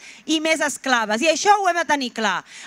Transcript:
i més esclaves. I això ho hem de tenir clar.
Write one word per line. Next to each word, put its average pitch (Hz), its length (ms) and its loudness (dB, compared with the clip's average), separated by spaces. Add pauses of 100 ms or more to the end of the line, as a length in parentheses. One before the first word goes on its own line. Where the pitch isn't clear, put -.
(260)
i 320 160 0
més 320 240 0
esclaves. 226 560 -2
I - 80 2
això 403 300 4
ho 381 100 0
hem 339 140 0
de - 20 -8
tenir 277 320 -2
clar. 196 220 0 (280)